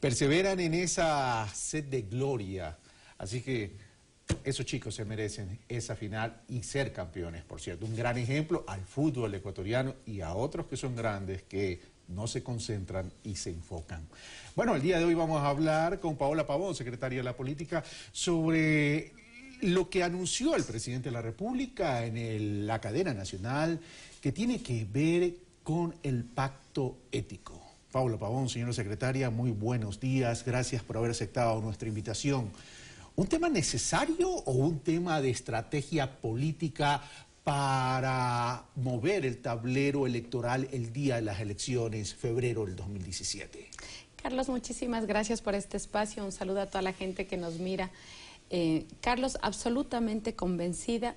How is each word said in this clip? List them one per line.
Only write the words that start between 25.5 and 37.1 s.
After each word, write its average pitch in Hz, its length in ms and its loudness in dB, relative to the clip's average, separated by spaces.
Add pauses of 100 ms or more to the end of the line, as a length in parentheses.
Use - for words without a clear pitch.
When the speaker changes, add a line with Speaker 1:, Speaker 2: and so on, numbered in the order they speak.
Speaker 1:
con 165 400 0
el 127 220 0
pacto 131 720 -2 (160)
ético. - 480 -6 (320)
Paola 127 240 2
Pavón, 120 320 0
señora 120 240 -2
secretaria, 123 560 0
muy 120 220 2
buenos 107 500 0
días. 131 420 2
Gracias 123 400 0
por 113 140 -4
haber 117 140 2
aceptado 113 500 2
nuestra 110 260 -4
invitación. 110 640 0 (640)
¿Un 190 120 2
tema 330 200 4
necesario 294 840 2
o 226 220 -2
un 139 280 4
tema 165 420 2
de 135 80 4
estrategia 131 920 0
política 143 840 2 (420)